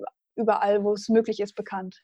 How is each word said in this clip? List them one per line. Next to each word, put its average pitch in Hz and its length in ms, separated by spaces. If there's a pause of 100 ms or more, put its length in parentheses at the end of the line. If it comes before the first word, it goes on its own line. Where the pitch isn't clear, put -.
(340)
überall, 208 500
wo 208 100
es 208 140
möglich 226 320
ist, 202 140
bekannt. 190 500